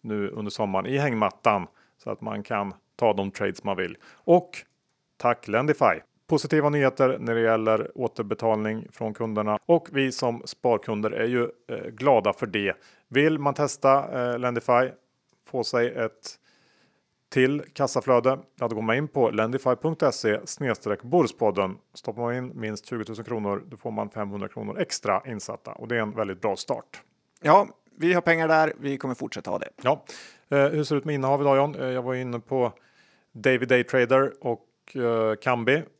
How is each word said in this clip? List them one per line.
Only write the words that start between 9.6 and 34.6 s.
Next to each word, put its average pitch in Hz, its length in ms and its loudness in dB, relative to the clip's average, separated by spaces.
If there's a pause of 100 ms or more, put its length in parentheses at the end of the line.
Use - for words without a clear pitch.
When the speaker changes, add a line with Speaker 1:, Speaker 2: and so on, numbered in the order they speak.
Speaker 1:
Och 165 260 2
vi 135 200 0
som 120 320 -4
sparkunder 107 680 -2
är 113 160 -2
ju, 123 160 0
eh, - 480 -8
glada 113 420 4
för - 140 -4
det. 98 280 -2 (340)
Vill 147 300 2
man 143 160 -2
testa, 139 680 2 (120)
eh, 120 60 -4
Lendify, 123 520 2 (560)
få 123 180 -4
sig 120 300 0
ett - 420 -8 (920)
till 139 340 2 (100)
kassaflöde, 131 680 2 (200)
ja, 120 100 -2
då 113 60 -4
går 107 80 -4
man 113 140 2
in 147 120 -2
på 123 220 2
lendify 120 460 0
punkt 160 260 -4 (100)
se 107 320 0
snedstreck 107 580 -4
borgspodden. 107 760 0 (180)
Stoppar 117 280 -10
man 120 140 -4
in 127 180 -8
minst 107 320 -8
tjugotusen 110 380 -8
kronor, 104 420 -4
då 113 100 -18
får - 140 -10
man 107 200 -6
femhundra 101 380 -8
kronor 107 320 -10
extra - 460 0
insatta. 113 460 -10
Och 113 160 -14
det 120 80 0
är 113 40 0
en 107 100 -2
väldigt 101 300 -4
bra 101 160 0
start. - 460 -8 (380)
Speaker 2:
Ja, 175 280 6 (300)
vi 175 140 2
har 180 80 4
pengar 165 280 2
där. 156 300 4
Vi 139 200 -4
kommer 131 160 -4
fortsätta - 360 -10
ha 98 80 -2
det. - 100 -6 (140)
Speaker 1:
Ja. 131 220 0 (440)
Eh, 139 180 4
hur 151 180 0
ser 151 100 -2
det 143 40 2
ut 139 60 -4
med 151 100 -4
innehav 135 260 2
idag, 143 160 4
John? 143 180 2
Eh, 131 140 -6
jag 127 140 -4
var 127 120 -4
inne 123 260 -6
på 123 320 0 (600)
David 123 360 0
Day 123 160 6
Trader 131 560 4
och, - 560 -8